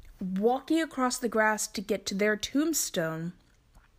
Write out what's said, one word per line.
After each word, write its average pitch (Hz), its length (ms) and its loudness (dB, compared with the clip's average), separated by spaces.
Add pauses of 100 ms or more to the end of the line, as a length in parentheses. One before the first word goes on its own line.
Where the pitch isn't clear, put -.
(200)
walking 226 600 0
across 262 380 -2
the 240 100 -2
grass 214 380 2
to - 140 -8
get 196 260 -2
to - 80 -4
their 208 220 2
tombstone 175 960 -2 (680)